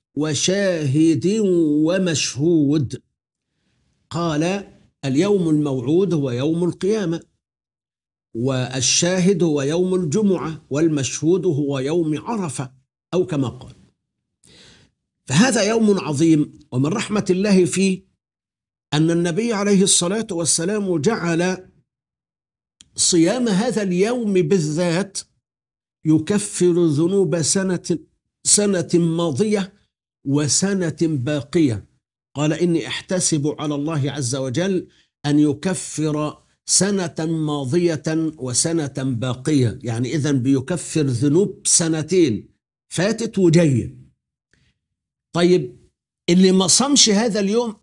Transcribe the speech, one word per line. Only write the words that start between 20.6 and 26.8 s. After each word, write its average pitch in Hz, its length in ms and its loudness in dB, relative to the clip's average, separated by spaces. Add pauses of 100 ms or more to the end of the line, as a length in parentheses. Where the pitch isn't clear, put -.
جعل 175 720 -2 (1300)
صيام 214 520 2
هذا 214 340 0
اليوم 202 520 0
بالذات 175 840 0 (880)
يكفر 175 800 2